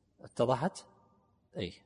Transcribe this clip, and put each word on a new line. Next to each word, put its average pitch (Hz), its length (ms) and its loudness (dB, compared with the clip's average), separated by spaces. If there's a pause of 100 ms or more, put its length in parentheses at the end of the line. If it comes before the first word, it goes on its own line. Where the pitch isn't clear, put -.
(220)
اتضحت؟ 127 640 0 (720)
أي، 87 160 -4 (120)